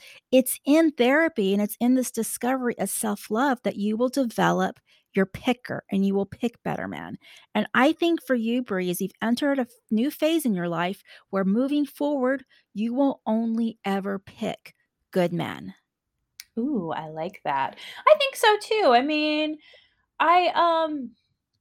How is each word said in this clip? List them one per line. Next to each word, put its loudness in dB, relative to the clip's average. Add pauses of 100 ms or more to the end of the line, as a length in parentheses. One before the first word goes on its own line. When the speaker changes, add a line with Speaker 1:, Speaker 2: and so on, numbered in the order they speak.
(320)
Speaker 1:
it's 4
in 4
therapy 2
and 2
it's -4
in 4
this 0
discovery -4
of -4
self-love -2
that -2
you -2
will 0
develop 0 (360)
your 2
picker -4
and 2
you 0
will -2
pick -8
better -6
men. -12 (380)
And 0
I 4
think 0
for 0
you, 0
Bree, -2
as -4
you've -4 (100)
entered 0
a -2
f-, -8 (240)
new 0
phase 0
in 0
your -2
life -4 (280)
where 0
moving 0
forward, -2 (280)
you -4
will 0
only -2
ever -4
pick -10 (360)
good 2
men. -6 (840)
Speaker 2:
Ooh, -2
I -8
like -8
that. -2 (300)
I 10
think -2
so 4
too. 2
I 6
mean, -2 (640)
I, 4
um, 0 (500)